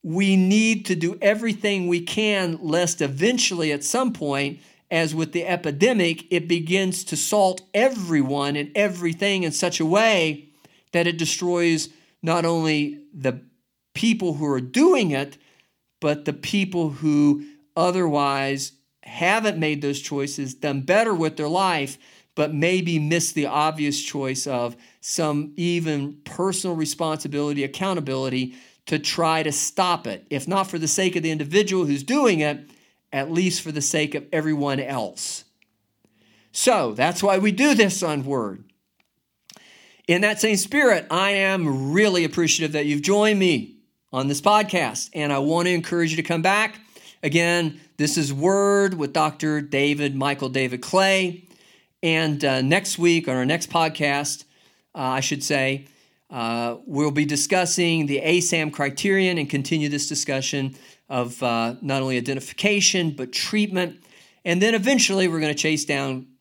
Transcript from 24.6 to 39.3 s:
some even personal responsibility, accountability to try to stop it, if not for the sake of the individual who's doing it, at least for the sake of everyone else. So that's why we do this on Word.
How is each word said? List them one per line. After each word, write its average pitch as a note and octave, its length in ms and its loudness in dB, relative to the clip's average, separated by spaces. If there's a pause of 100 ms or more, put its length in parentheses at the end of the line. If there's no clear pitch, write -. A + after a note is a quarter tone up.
some D3+ 560 -2
even D#3+ 680 -2
personal F#3 520 -4
responsibility, D3 880 -2
accountability C3 920 -4 (320)
to D#3 120 -2
try D#3+ 440 0
to D3+ 100 -2
stop F3 540 -2
it, G2 240 -10
if C3+ 160 -4
not F#3+ 220 0
for F3 100 -8
the D#3+ 100 -2
sake F3+ 280 0
of E3 60 -2
the E3 80 -2
individual F3+ 540 0
who's C#3+ 180 -2
doing A#3 380 2
it, D3 300 -2 (420)
at C#3 180 -4
least E3+ 320 0
for D#3+ 100 -10
the D3 80 -4
sake D3+ 340 -2
of C#3+ 180 -8
everyone D3 480 0
else. - 640 -8 (1080)
So E3 400 2
that's D#3+ 300 0
why G3 160 4
we G3+ 140 2
do C4 220 4
this G3 280 4
on D3+ 220 -2
Word. A#2 400 -4 (1400)